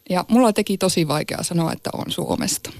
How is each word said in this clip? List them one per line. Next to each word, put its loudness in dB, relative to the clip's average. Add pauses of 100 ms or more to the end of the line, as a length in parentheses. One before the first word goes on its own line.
Ja 0
mulla 6
teki 0
tosi 2
vaikeaa -4
sanoa, 0
että -8
oon -6
Suomesta. -4 (100)